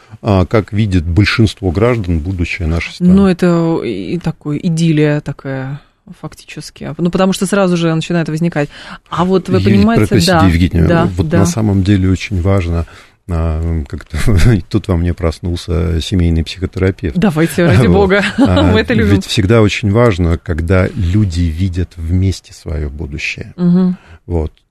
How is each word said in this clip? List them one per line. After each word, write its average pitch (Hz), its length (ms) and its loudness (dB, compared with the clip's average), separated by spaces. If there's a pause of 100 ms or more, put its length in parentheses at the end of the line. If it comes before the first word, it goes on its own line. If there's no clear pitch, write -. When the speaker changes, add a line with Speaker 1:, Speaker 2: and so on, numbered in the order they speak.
(200)
Speaker 1:
а, 95 240 2
как 104 300 -2
видит 95 320 0
большинство 98 640 2
граждан 98 480 0
будущее 85 500 -4
нашей 82 240 -4
страны. 180 220 2
Speaker 2:
Ну, 196 120 4
это 170 560 0
и 98 360 -6
такое, 151 400 -6
идиллия 151 640 0
такая, 135 580 -10 (400)
фактически. - 800 -16
Ну, 175 120 0
потому 190 220 0
что 190 140 -4
сразу 185 320 0
же 165 160 0
начинает 160 340 -2
возникать. 156 400 -2 (400)
А - 160 -4
вот 185 240 0
вы - 120 0
Speaker 1:
Юлия, 208 180 4
Speaker 2:
понимаете, 220 280 4
Speaker 1:
простите, 175 260 2
Speaker 2:
да, 160 140 4
Speaker 1:
Евгения, 85 400 2
Speaker 2:
да, 165 200 2
Speaker 1:
вот - 240 -2
Speaker 2:
да. 170 80 2
Speaker 1:
на 170 80 4
самом 107 360 0
деле 95 280 2
очень 92 320 -2
важно, 85 420 0 (420)
а, 82 600 -2
как-то - 300 -10 (440)
<laughs> - 60 -18
тут - 200 -2
во 90 100 2
мне 85 160 0
проснулся 85 880 -4
семейный 85 420 0
психотерапевт. 92 720 -4
Speaker 2:
Давайте, 165 480 0
ради 131 220 4
Speaker 1:
Вот. 175 80 4
Speaker 2:
бога, 196 360 2
<laughs> - 60 -8
Speaker 1:
А, 190 240 4 (100)
Speaker 2:
мы 202 100 4
это - 120 -2
любим. 220 220 2
Speaker 1:
ведь 95 100 0
всегда 110 380 2
очень 104 280 0
важно, 92 460 2
когда 90 580 0
люди 90 460 0
видят 87 560 -2
вместе 92 560 -2
свое 76 380 -8
будущее. 73 640 -10
Speaker 2:
Мгм. 180 400 2 (300)
Speaker 1:
Вот. 82 260 -4 (180)